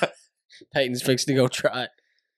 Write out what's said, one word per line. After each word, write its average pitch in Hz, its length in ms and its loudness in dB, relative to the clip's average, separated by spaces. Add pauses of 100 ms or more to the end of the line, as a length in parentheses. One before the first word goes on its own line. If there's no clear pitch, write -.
<laughs> - 680 -10
Peyton's 123 280 0
fixing 131 340 0
to 131 60 4
go 127 60 6
try 123 380 -2
it. - 40 -10 (480)